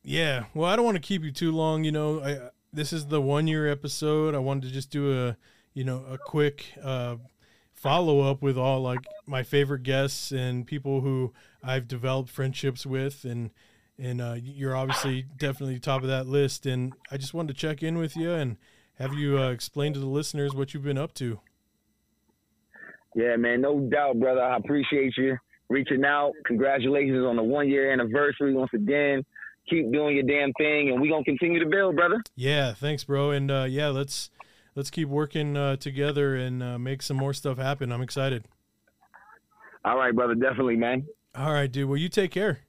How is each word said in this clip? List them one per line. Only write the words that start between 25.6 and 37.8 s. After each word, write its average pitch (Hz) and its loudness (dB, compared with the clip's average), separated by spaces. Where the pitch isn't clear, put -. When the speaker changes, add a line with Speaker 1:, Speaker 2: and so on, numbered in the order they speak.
Speaker 2:
reaching 135 2
out. 143 2
Congratulations 135 2
on 120 2
the 117 2
one 139 2
year 135 4
anniversary 135 2
once 131 0
again. 135 2
Keep 151 2
doing 147 2
your 135 2
damn 143 2
thing, 147 2
and 127 2
we 151 4
gonna 156 0
continue 165 2
to 160 2
build, 190 4
brother. 175 4
Speaker 1:
Yeah, 135 2
thanks, 143 -4
bro. 139 2
And, 139 0
uh, 135 0
yeah, 143 0
let's, 139 -4
let's 139 -6
keep 156 -2
working, 147 -2
uh, 139 2
together 139 0
and, 127 -2
uh, 123 -4
make 131 -4
some 139 -4
more 135 0
stuff 135 -4
happen. 135 -2